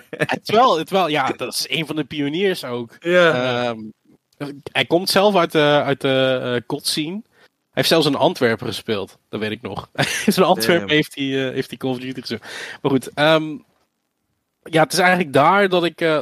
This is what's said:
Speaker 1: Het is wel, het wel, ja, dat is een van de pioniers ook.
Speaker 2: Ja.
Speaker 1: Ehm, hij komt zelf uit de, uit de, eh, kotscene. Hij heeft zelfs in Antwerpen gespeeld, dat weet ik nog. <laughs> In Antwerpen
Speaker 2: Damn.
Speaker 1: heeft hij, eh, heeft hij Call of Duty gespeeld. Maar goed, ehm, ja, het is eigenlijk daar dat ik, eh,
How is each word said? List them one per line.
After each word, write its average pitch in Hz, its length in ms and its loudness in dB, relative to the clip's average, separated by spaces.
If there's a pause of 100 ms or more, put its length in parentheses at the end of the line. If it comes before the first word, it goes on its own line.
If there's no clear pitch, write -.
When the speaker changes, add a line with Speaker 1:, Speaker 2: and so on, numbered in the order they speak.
(100)
Speaker 1:
Het - 320 -4
is - 120 -10
wel, 226 240 4
het 160 120 -6
wel, 180 180 0
ja, 143 280 -2
dat 113 160 -8
is - 160 -6
een 151 180 -4
van 151 100 -6
de 151 80 -4
pioniers 156 600 -4
ook. 120 360 -10
Speaker 2:
Ja. 131 680 2
Speaker 1:
Ehm, 117 100 -6 (960)
hij 135 140 0
komt 175 240 0
zelf 202 260 4
uit 170 160 2
de, 147 320 4
uit 135 160 -2
de, 131 400 0 (140)
eh, 120 120 -4
kotscene. 151 440 -6 (120)
Hij - 0 - (500)
heeft - 160 0
zelfs 165 180 4
in 139 80 0
Antwerpen 123 520 0
gespeeld, 98 520 -8 (100)
dat - 120 -8
weet 104 100 -4
ik 107 120 -10
nog. 101 320 -12
<laughs> - 420 2
In 190 60 4
Antwerpen 175 440 4
Speaker 2:
Damn. - 80 -4
Speaker 1:
heeft 151 200 2
hij, 135 340 -4
eh, 127 60 -6
heeft 135 140 -4
hij 123 100 -14
Call 131 120 -4
of 127 80 -4
Duty 127 220 -10
gespeeld. 117 200 -8 (420)
Maar 143 80 0
goed, 127 240 0
ehm, 156 420 2 (1040)
ja, 160 200 2
het 156 100 0
is 160 60 -2
eigenlijk 180 340 2
daar 180 360 4
dat 180 160 2
ik, 160 160 -4
eh, 156 220 2